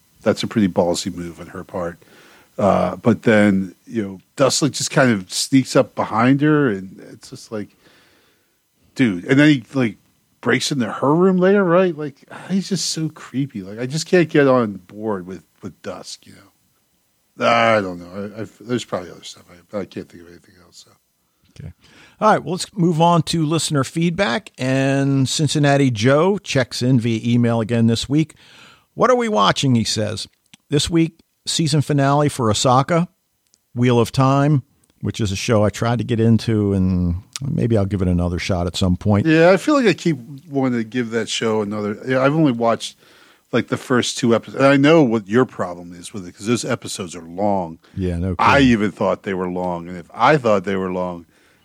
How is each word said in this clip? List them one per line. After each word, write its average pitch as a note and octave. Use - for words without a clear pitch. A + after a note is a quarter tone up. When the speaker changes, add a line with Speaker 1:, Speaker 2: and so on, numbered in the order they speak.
Speaker 1:
that's G#2
a A2
pretty G2+
ballsy F2
move F2
on E2+
her F2
part. E2+
Uh, F#2
but G#2+
then, G#2
you A2+
know, G2
Dusk, B2+
like, C#3
just -
kind C3
of F#2+
sneaks -
up C3+
behind B2
her, D3
and F#2+
it's -
just -
like, G#2
dude. G2
And C#3
then D3
he, C3+
like, A#2+
breaks B2
into A#2+
her C3+
room F#3
later, F#3+
right? F3
Like, D3
he's F#3
just -
so D#3+
creepy. B2+
Like, G#2
I B2+
just D3+
can't F3
get C#3+
on A#2
board G2+
with, F2+
with F#2
Dusk, -
you G2+
know? -
I A#2
don't F2+
know. G2
I, A2+
I, F#2+
there's A#2+
probably F2
other D2+
stuff. -
I, G#2+
I F2+
can't F2
think E2+
of E2+
anything F2
else. E2+
So. -
Speaker 2:
Okay. -
All G#3+
right. E3
Well, D#3
let's -
move E3+
on E3+
to E3
listener D3
feedback. F3+
And C3+
Cincinnati C#3+
Joe C#3+
checks -
in B2+
via A2+
email A#2
again A#2
this A2+
week. D3+
"What A3
are B3+
we A#3+
watching?" F#3
he A2+
says. G#2
This D3
week, E3
season D3+
finale C#3+
for A#2
Osaka, C#3
Wheel A#2+
of A2+
Time, C#3
which -
is G#2
a G2
show G#2+
I G#2
tried A#2
to G#2+
get A#2
into, A2
and F#2
maybe A#2+
I'll G2
give F#2+
it F2+
another F2
shot F2
at E2+
some F2+
point. G#2
Speaker 1:
Yeah, D#3+
I G3
feel D4+
like B3+
I F3+
keep D#3+
wanting C3
to A2+
give A#2
that A2+
show A2
another. G#2
Yeah, C3
I've C#3
only D#3
watched, A2+
like, A#2
the A#2+
first -
two A#2
episodes. -
And C3+
I C#3
know D3+
what A2+
your B2
problem F2
is F2
with F#2
it, E2+
'cause G2+
those A2+
episodes G2+
are E2+
long. F2+
Speaker 2:
Yeah, F2+
no F2+
Speaker 1:
I A#2+
Speaker 2:
kidding. C3
Speaker 1:
even G#2+
thought F#2
they G2
were F#2
long. F2+
And F2+
if E2+
I C#3
thought G#2+
they G2
were F#2+
long, F2+